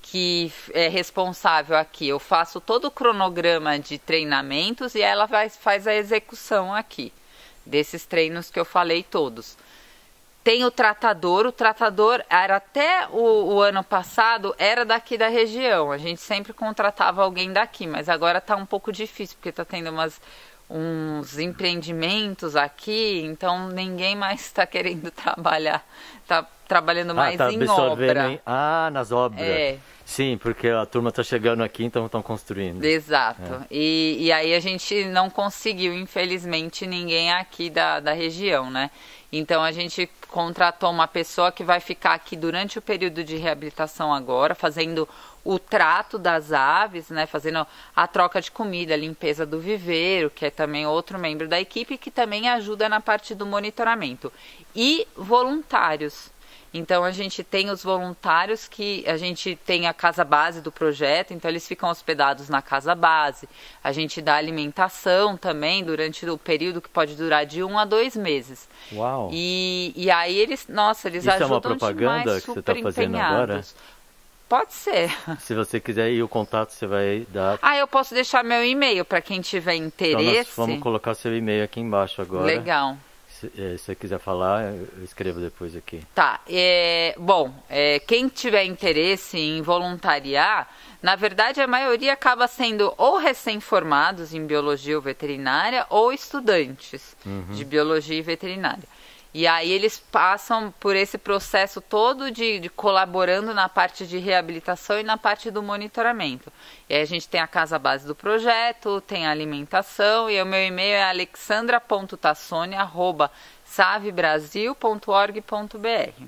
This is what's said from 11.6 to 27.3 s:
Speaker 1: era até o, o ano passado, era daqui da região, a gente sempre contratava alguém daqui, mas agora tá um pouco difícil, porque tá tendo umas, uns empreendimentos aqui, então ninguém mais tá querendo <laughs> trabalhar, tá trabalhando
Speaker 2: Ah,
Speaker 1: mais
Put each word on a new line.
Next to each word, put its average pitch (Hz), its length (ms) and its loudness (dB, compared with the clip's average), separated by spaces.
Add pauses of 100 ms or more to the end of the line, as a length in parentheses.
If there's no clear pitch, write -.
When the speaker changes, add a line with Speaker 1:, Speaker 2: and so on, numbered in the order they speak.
Speaker 1:
era 190 260 4
até 311 560 2
o, 214 440 4
o 202 60 6
ano 196 220 4
passado, 208 760 0
era 226 280 2
daqui 226 320 0
da 226 100 4
região, 226 640 2
a 143 60 -2
gente 170 240 -8
sempre 202 320 -6
contratava 208 680 0
alguém 185 300 0
daqui, 196 340 -2
mas 156 220 -4
agora 170 320 2
tá - 160 0
um 196 100 -6
pouco 196 240 -4
difícil, 208 460 -10
porque - 160 -10
tá 175 140 -10
tendo 170 240 -8
umas, 160 320 -4 (480)
uns 156 680 -6
empreendimentos 175 1160 -4
aqui, 202 720 -2
então 180 420 -4
ninguém 185 480 -4
mais 202 340 -6
tá 185 160 2
querendo 175 460 -6
<laughs> - 0 -
trabalhar, 156 720 0 (400)
tá 165 220 0 (180)
trabalhando 170 460 2
Speaker 2:
Ah, 170 40 -4
Speaker 1:
mais 170 220 2